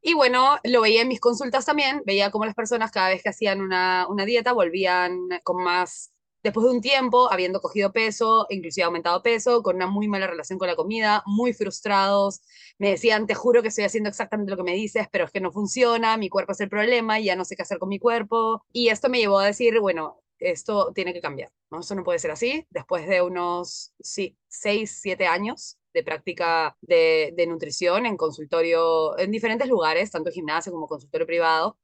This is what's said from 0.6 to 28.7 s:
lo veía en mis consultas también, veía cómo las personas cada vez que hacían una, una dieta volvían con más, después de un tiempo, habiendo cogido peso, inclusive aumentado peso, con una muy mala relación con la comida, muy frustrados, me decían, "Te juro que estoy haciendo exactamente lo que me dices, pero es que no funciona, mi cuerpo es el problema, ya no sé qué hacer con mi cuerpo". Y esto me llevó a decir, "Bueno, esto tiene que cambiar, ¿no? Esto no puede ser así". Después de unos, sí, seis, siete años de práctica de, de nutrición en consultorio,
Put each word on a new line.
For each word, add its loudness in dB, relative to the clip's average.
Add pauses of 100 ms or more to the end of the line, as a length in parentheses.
lo 4
veía 4
en 0
mis -2
consultas 0
también, 0
veía 0
cómo -2
las -6
personas -2
cada 2
vez -2
que -2
hacían -2
una, 0
una -2
dieta 2
volvían 0 (140)
con -2
más, -2 (320)
después 0
de 6
un 0
tiempo, 4
habiendo -2
cogido 0
peso, 2
inclusive -4
aumentado 0
peso, 2
con 0
una -2
muy -2
mala 0
relación -8
con -2
la -2
comida, 0
muy 0
frustrados, 0 (380)
me 2
decían, 2
"Te -2
juro 4
que -4
estoy -4
haciendo -2
exactamente -6
lo -4
que -6
me -2
dices, -2
pero -2
es -10
que -6
no -4
funciona, 0
mi -4
cuerpo -2
es -6
el -4
problema, 0
ya 0
no -4
sé -12
qué -8
hacer -6
con -6
mi -6
cuerpo". 0
Y 0
esto -2
me 0
llevó 4
a 2
decir, 2
"Bueno, -4 (160)
esto -2
tiene -6
que -10
cambiar, -10 (200)
¿no? -10
Esto -8
no -6
puede 0
ser -4
así". -4
Después -4
de 2
unos, -4
sí, -8
seis, -4
siete -2
años -4 (180)
de 0
práctica -2
de, 4
de 2
nutrición -2
en -2
consultorio, 2